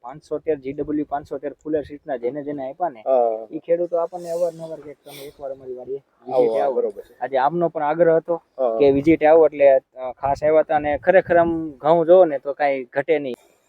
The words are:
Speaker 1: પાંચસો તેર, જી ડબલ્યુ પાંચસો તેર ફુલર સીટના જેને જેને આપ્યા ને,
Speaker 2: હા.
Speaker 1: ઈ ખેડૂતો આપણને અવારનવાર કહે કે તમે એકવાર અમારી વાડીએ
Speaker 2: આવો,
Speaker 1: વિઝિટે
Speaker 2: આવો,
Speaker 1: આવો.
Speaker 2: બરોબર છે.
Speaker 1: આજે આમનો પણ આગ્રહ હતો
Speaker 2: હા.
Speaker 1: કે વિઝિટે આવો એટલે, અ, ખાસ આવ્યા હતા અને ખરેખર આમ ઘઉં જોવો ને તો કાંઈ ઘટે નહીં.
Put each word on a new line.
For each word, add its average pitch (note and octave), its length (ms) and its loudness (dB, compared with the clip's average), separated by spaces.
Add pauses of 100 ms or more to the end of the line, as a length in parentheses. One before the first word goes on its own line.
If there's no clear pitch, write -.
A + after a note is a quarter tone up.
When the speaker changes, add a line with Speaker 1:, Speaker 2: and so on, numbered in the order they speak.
(100)
Speaker 1:
પાંચસો D3+ 280 -12
તેર, D#3 180 -4
જી C3+ 160 -12
ડબલ્યુ D3 320 -6
પાંચસો D3 340 -10
તેર C#3 140 -10
ફુલર D3+ 300 -6
સીટના C#3+ 340 -12
જેને B2 260 -8
જેને C#3+ 260 -10
આપ્યા E3 200 -8
ને, A#2+ 120 -12
Speaker 2:
હા. A#2 520 -2
Speaker 1:
ઈ D#3 60 -10
ખેડૂતો E3+ 380 -4
આપણને F3 340 -8
અવારનવાર E3 500 -6
કહે C#3+ 120 -20
કે C#3+ 180 -20
તમે C#3+ 140 -16
એકવાર C#3+ 260 -14
અમારી C3 240 -14
વાડીએ B2+ 220 -10
Speaker 2:
આવો, B2+ 460 -2
Speaker 1:
વિઝિટે A2+ 180 2
Speaker 2:
આવો, A2 40 0
Speaker 1:
આવો. C3 100 -2
Speaker 2:
બરોબર A2 280 -4
છે. - 180 -20
Speaker 1:
આજે C3 160 -6
આમનો D#3+ 320 0
પણ D#3 140 -6
આગ્રહ D#3+ 340 2
હતો E3+ 180 -2
Speaker 2:
હા. B2 440 -4
Speaker 1:
કે C#3 120 6
વિઝિટે D3 360 2
આવો D#3+ 200 8
એટલે, C#3+ 240 4
અ, C3+ 100 6 (400)
ખાસ C#3 240 -2
આવ્યા D#3 160 4
હતા D3+ 160 -2
અને D3 220 -2
ખરેખર F3+ 380 2
આમ E3 340 0
ઘઉં D#3 360 0
જોવો F3+ 180 8
ને D3 140 -2
તો C#3+ 140 -8
કાંઈ C#3 320 -2
ઘટે C#3+ 340 -2
નહીં. C3+ 160 -6 (340)